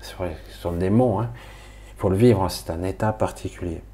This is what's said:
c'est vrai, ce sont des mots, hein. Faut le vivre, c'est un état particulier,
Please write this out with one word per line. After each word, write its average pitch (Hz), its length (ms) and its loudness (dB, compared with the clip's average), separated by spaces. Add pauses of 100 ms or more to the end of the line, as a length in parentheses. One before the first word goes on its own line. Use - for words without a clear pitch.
c'est - 140 -14
vrai, 87 200 -4 (140)
ce - 80 -18
sont 87 160 -4
des 92 160 2
mots, 110 300 6
hein. 117 100 0 (680)
Faut 101 120 0
le 95 80 2
vivre, 101 320 6
c'est - 220 -8
un 82 120 -4
état 101 300 0
particulier, - 680 -4 (120)